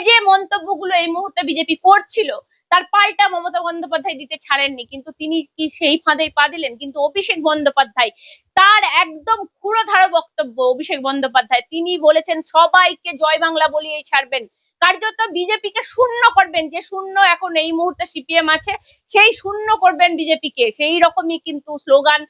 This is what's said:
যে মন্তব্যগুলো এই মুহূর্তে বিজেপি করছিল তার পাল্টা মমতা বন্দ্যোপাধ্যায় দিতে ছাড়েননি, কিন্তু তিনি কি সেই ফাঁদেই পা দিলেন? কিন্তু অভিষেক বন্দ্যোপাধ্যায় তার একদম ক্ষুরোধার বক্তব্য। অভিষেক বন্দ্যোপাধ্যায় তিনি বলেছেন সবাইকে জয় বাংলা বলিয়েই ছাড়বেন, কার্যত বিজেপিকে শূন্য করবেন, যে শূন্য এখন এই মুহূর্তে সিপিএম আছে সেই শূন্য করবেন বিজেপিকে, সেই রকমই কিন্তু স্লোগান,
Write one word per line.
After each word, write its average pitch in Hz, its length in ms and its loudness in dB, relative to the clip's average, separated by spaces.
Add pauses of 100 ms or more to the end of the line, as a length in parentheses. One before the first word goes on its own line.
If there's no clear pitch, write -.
যে 440 200 4
মন্তব্যগুলো 381 760 0
এই 339 140 0
মুহূর্তে 349 340 -6
বিজেপি 320 400 -2
করছিল 392 480 2 (400)
তার 359 200 2
পাল্টা 403 380 2
মমতা 359 320 -6
বন্দ্যোপাধ্যায় 330 580 -6
দিতে 302 200 -12
ছাড়েননি, 277 460 -4
কিন্তু 269 280 -16
তিনি 311 240 -6 (160)
কি 311 180 -6
সেই 311 280 2
ফাঁদেই 311 360 -2
পা 294 140 2
দিলেন? 294 280 -8
কিন্তু 277 240 -12
অভিষেক 330 420 -2
বন্দ্যোপাধ্যায় 277 680 0 (440)
তার 403 260 6 (140)
একদম 330 420 -2 (120)
ক্ষুরোধার 403 600 0
বক্তব্য। 311 460 -4 (160)
অভিষেক 294 300 -6
বন্দ্যোপাধ্যায় 254 680 0
তিনি 339 280 -4
বলেছেন 311 400 2 (140)
সবাইকে 349 640 4
জয় 311 240 0
বাংলা 320 300 0
বলিয়েই 302 420 -8
ছাড়বেন, 262 340 -2 (380)
কার্যত 381 380 0 (120)
বিজেপিকে 403 520 -4
শূন্য 480 380 -2 (120)
করবেন, 349 340 0
যে 330 140 -8
শূন্য 381 340 -10 (120)
এখন 349 280 -2
এই 320 160 0
মুহূর্তে 339 340 -4
সিপিএম 320 420 -2
আছে 320 240 -2 (380)
সেই 415 240 4
শূন্য 415 340 -8 (140)
করবেন 349 340 2
বিজেপিকে, 311 560 -2
সেই 302 260 -2
রকমই 330 400 0
কিন্তু 302 400 -12
স্লোগান, 294 520 2